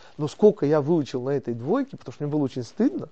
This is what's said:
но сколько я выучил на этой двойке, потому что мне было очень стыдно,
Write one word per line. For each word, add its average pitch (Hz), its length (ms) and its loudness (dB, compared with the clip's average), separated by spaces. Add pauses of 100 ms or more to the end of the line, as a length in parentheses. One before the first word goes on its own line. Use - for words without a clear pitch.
(180)
но 147 120 -4
сколько 202 360 4
я 151 140 4
выучил 143 440 0
на 135 80 -2
этой 127 220 -4
двойке, 170 440 -4
потому - 160 -14
что - 100 -10
мне 147 80 -4
было 151 100 0
очень 127 220 -4
стыдно, 285 480 -2